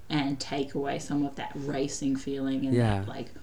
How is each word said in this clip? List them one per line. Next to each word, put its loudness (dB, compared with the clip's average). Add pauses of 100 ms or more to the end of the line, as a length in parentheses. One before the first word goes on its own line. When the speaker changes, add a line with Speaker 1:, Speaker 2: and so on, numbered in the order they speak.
Speaker 1:
and 2
take -2
away 0
some 0
of -2
that -6
racing 0
feeling 0
and 4
Speaker 2:
Yeah. 6
Speaker 1:
that, -4
like, -8 (120)